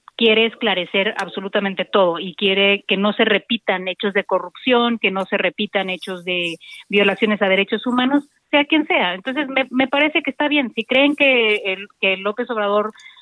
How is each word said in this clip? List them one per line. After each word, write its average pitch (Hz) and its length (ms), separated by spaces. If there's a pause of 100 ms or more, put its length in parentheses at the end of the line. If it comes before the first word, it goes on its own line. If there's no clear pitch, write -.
(160)
quiere 226 300
esclarecer 196 720
absolutamente 190 680
todo 175 340
y 180 160
quiere 196 520
que 190 100
no 208 160
se 226 120
repitan 196 640
hechos 190 260
de 196 100
corrupción, 233 760
que 202 100
no 190 160
se 202 120
repitan 190 520
hechos 185 340
de 175 340 (300)
violaciones 202 540
a 196 80
derechos 196 380
humanos, 254 360 (280)
sea 285 140
quien 311 200
sea. 202 300
Entonces, 254 320
me, 262 240
me 262 160
parece 302 340
que 311 80
está 294 180
bien. 277 280
Si 226 80
creen 277 320
que 240 400 (100)
el, 196 220 (120)
que 190 180
López 208 340
Obrador 208 420 (280)